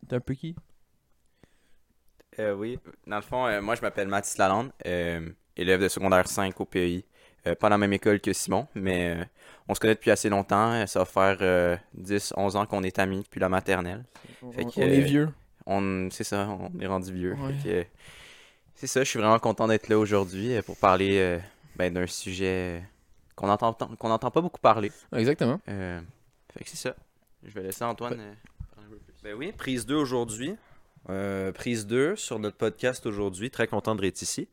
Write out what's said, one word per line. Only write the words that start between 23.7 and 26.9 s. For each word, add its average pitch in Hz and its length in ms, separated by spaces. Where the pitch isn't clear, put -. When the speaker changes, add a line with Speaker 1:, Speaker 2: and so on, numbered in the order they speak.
Speaker 2:
qu'on 117 360
entend 113 220
pas 165 100
beaucoup 175 180
parler. 107 320
Speaker 1:
Exactement. 139 520
Speaker 2:
Euh, 92 340
fait - 120
que - 80
c'est 160 60
ça. - 180